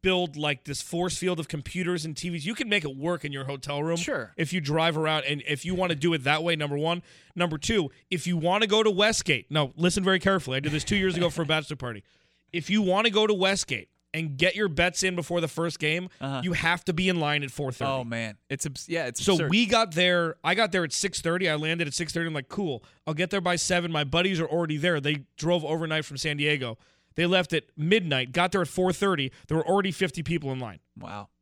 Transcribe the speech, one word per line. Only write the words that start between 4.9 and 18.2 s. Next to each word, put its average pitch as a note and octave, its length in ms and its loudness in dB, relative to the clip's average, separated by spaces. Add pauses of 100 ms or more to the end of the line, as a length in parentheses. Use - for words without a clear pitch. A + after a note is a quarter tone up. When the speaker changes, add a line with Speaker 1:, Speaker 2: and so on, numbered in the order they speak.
Speaker 1:
around D#3 280 0
and C#3+ 220 -4
if D3 180 -2
you F3+ 100 -2
wanna F3 200 0
do E3 180 2
it D3 100 -2
that D3+ 200 2
way, E3+ 120 2
number D3 220 -2
one. E3 260 -2 (320)
Number E3+ 220 0
two, F3 320 0 (200)
if E3+ 160 -2
you F3 120 0
wanna F#3 300 2
go G#3+ 160 4
to G#3+ 80 6
Westgate, F#3+ 600 2
no, C#3+ 240 0
listen F3 280 2
very F#3+ 160 4
carefully. F3 380 0
I - 40 0
did D3 100 -2
this D3 120 0
two - 120 0
years F#3 200 2
ago F3 140 2
for E3 140 -4
a - 20 0
bachelor D#3 320 -2
party. A2+ 260 -10 (500)
If E3+ 160 -6
you G#3+ 120 4
wanna G3+ 280 4
go G#3+ 180 2
to G#3+ 60 4
Westgate F#3+ 560 0 (240)
and D#3 240 -4
get F3 180 2
your G#3 140 0
bets E3+ 340 0
in F#3 120 2
before F3 260 -2
the E3 80 -2
first E3 280 -4
game, D#3+ 300 -2 (140)
Speaker 2:
Uh-huh. C3+ 220 -4
Speaker 1:
you F3 100 -2
have E3+ 320 0
to F#3 80 0
be F#3 160 2
in F3 100 2
line D3 240 0
at C3+ 80 -8
four C#3 220 -4
thirty. C3+ 180 -2
Speaker 2:
Oh, C3 140 -2
man. A2+ 320 -6 (120)